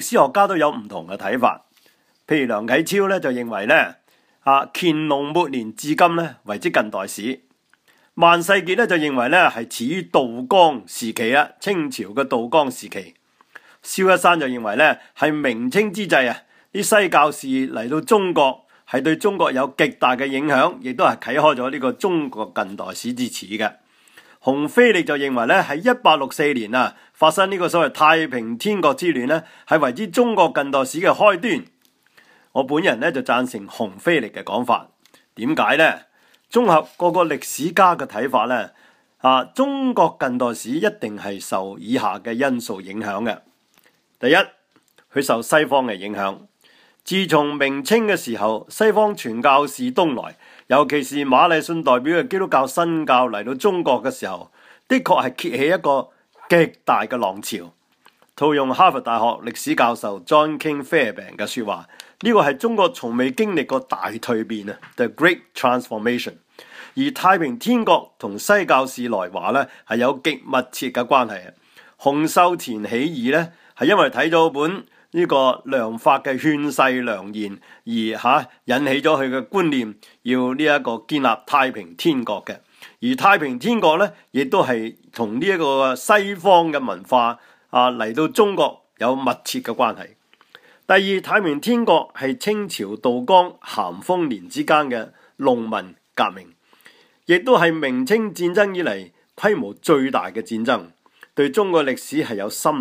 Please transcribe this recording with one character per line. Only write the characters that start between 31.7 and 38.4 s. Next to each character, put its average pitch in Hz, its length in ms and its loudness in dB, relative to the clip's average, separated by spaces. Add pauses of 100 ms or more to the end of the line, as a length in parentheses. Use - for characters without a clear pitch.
我 135 120 0
本 147 200 -2
人 139 160 2
呢， 151 100 -2
就 135 120 -4
贊 127 280 0
成 101 180 -12
洪 98 300 -10
飛 165 220 0
力 113 80 -4
嘅 98 160 -12
講 113 220 -4
法。 113 240 -2 (460)
點 127 200 -4
解 123 220 2
呢？ 143 240 2 (500)
綜 240 140 2
合 160 200 4 (120)
各 175 160 0
個 175 100 2
歷 151 220 -4
史 151 260 -6
家 180 240 4
嘅 147 100 -6
睇 123 240 -6
法 123 140 2